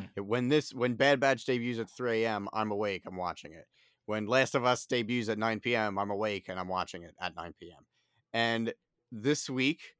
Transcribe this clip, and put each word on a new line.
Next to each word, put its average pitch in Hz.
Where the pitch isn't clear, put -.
it, 101
when 123
this, 147
when 123
Bad 135
Batch 131
debuts 123
at 113
three 113
A 113
M, 101
I'm 107
awake, 101
I'm 92
watching 85
it. 80
When 107
Last 123
of 123
Us 123
debuts 120
at 107
nine 110
P 120
M, 107
I'm 101
awake 104
and 92
I'm 92
watching 90
it 85
at 87
nine 85
P 85
M. 69
And 117
this 123
week, 131